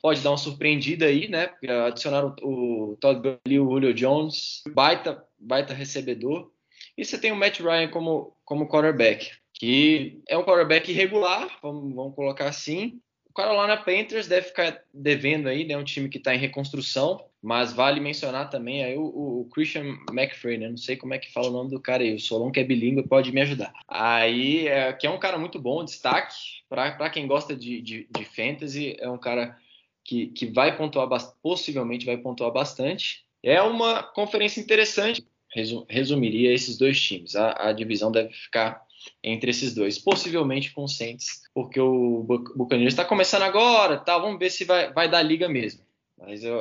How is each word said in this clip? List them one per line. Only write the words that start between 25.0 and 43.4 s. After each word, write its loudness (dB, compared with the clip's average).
é 0
um -2
cara -2
muito -6
bom, -2
destaque -2
pra, -2
pra -4
quem -6
gosta 0
de, -8
de, -12
de -8
fantasy. -6
É -8
um -8
cara -4
que, -4
que -8
vai 2
pontuar -2
bas-, -4
possivelmente -4
vai -2
pontuar -4
bastante. -4
É 6
uma 2
conferência -2
interessante. 2
Resu-, -6
resumiria 2
esses -2
dois 4
times. -4
A, 0
a 2
divisão -2
deve 2
ficar -2
entre -2
esses -2
dois, 0
possivelmente 0
com -10
o -6
Saints, -10
porque -4
o 2
Buc-, -2
Buccaneers 2
tá 2
começando 4